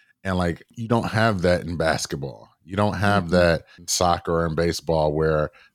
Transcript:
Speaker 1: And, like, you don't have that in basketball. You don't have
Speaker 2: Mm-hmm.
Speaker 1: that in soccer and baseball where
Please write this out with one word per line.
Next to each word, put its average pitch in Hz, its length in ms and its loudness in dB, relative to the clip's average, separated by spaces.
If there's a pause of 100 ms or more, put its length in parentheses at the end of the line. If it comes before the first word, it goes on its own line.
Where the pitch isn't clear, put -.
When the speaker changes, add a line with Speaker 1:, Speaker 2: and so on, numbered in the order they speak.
(260)
Speaker 1:
And, 95 120 -2
like, 87 320 -2
you 113 200 -12
don't 113 220 0
have 107 320 0
that 90 180 2
in 82 160 -8
basketball. 73 720 -4 (160)
You 90 100 -10
don't 104 220 0
have 101 260 2
Speaker 2:
Mm-hmm. 85 80 -4
Speaker 1:
that 87 340 4 (140)
in 87 80 -18
soccer 85 580 0
and 80 100 -4
baseball 80 560 0
where 78 380 0 (260)